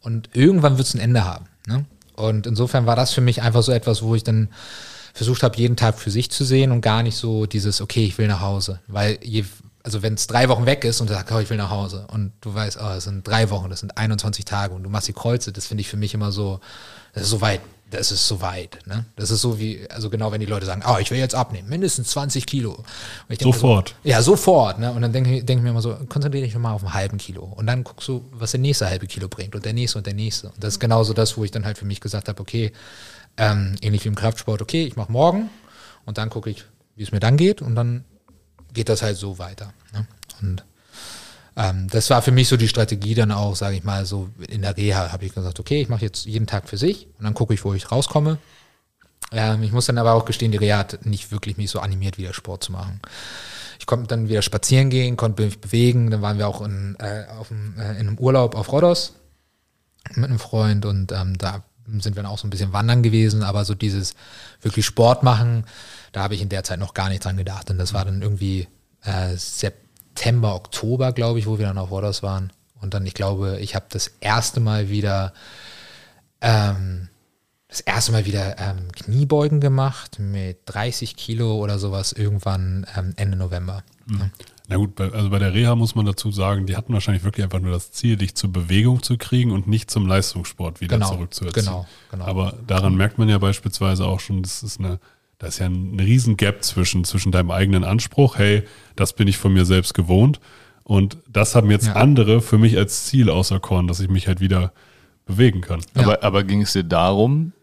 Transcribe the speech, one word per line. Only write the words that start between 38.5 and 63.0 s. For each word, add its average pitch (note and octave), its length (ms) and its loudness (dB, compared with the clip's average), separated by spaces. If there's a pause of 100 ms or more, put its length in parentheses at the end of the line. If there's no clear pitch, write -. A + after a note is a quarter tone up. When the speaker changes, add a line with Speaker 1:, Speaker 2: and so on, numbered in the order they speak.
Speaker 1:
geht A2+ 140 -4
das G#2+ 120 2
halt G#2 160 -2
so F#2+ 220 -10
weiter, G2 340 -14 (220)
ne? G#2+ 120 -4 (360)
Und, F#2 220 -4 (880)
ähm, F#2 340 -2
das G#2+ 220 0
war A#2+ 120 6
für C3 100 4
mich B2+ 160 6
so C3 80 4
die A2+ 100 4
Strategie G#2+ 480 0
dann G#2+ 160 4
auch, G2+ 240 -2
sag G2 200 -4
ich E2+ 100 -6
mal, G2 220 -2
so F#2+ 220 -6 (200)
in G#2 140 -6
der G2 140 -2
Reha F#2+ 360 0
hab F2+ 100 -8
ich F#2 120 -8
gesagt, F#2 260 -6
okay, D3 200 -2
ich C3 80 -2
mach A#2 120 0
jetzt - 260 -6
jeden G#2+ 220 -2
Tag G2 200 -4
für - 80 -8
sich D#3+ 300 -2 (120)
und G#2+ 60 -14
dann G#2+ 100 -2
gucke A2 200 0
ich, G2+ 100 -4
wo G2+ 100 0
ich - 180 -4
rauskomme. D3+ 460 0 (920)
Ähm, A2 320 0
ich G#2+ 80 0
muss A#2+ 160 0
dann A#2+ 120 0
aber A2+ 160 4
auch A2+ 100 4
gestehen, A2+ 260 0
die G#2 80 0
Reha G#2 200 2
hat - 280 -6
nicht G2+ 240 -4
wirklich G2+ 260 -6
mich G2+ 140 -6
so - 80 -6
animiert, F#2+ 400 -4
wieder F2+ 140 -8
Sport - 320 -10
zu - 80 -8
machen. F#2 280 -10 (800)
Ich - 80 -14
konnte A#2+ 220 -2
dann A2+ 200 -2
wieder G#2+ 140 2
spazieren C3+ 480 2
gehen, B2+ 260 0
konnte G#2+ 280 0
mich G2+ 160 -4
bewegen. A#2+ 500 4
Dann G#2+ 120 0
waren G#2 160 -2
wir G#2 100 0
auch G2+ 120 -6
in, G2 380 -6
äh, G#2 260 -8 (140)
auf A2 100 -14
dem, G#2+ 300 -10
äh, G#2+ 140 -6
in G#2 160 -4
einem G#2+ 100 -4
Urlaub B2+ 380 4
auf G#2+ 160 -4
Rhodos E3+ 420 2 (1000)
mit A#2 80 0
einem A#2+ 160 -2
Freund G#2+ 460 0
und, F#2+ 260 -2
ähm, F#2 260 -2
da G2 240 -6 (280)
sind G#2 260 -4
wir G#2 60 -8
dann G2 80 -8
auch A2+ 80 -8
so - 80 -8
ein G2+ 40 -4
bisschen F#2+ 240 -4
wandern A#2 280 4